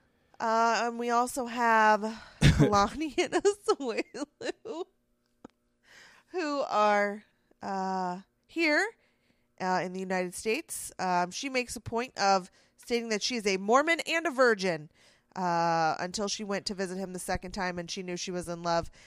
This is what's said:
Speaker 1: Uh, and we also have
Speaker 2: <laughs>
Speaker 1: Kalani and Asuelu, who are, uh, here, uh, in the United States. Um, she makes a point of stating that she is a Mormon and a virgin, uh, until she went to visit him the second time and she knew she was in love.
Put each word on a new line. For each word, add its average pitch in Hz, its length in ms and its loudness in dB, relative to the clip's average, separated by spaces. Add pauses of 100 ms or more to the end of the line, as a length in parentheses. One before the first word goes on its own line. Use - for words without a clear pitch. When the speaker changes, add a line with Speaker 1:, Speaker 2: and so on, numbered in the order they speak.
(400)
Speaker 1:
Uh, 226 480 2
and 233 120 -6
we 240 100 -2
also 240 380 0
have 220 540 4
Speaker 2:
<laughs> 220 400 -8
Speaker 1:
Kalani 294 760 4
and 349 160 0
Asuelu, 302 1500 -2 (1500)
who 294 380 -2
are, 208 540 2 (380)
uh, 190 580 -4 (260)
here, 330 400 0 (720)
uh, 185 240 0
in 180 100 -6
the 185 60 -8
United 185 360 -4
States. - 640 -6
Um, 180 320 0
she 277 180 -8
makes 254 260 -4
a 233 60 -10
point 240 360 -6
of 190 340 2 (260)
stating 233 320 -4
that 214 140 -2
she 254 140 -2
is 202 100 -2
a 190 100 2
Mormon 277 500 4
and 330 200 0
a 330 40 -2
virgin, 196 580 2 (460)
uh, 170 640 0
until 180 280 -4
she 220 160 -6
went 196 220 -4
to 214 80 -6
visit 185 240 -6
him 190 160 -8
the 180 60 -6
second 185 320 -6
time 180 260 -4
and 170 140 -8
she 196 100 -8
knew 180 160 -8
she 190 140 -8
was 175 180 -6
in 170 140 -8
love. 170 260 0 (180)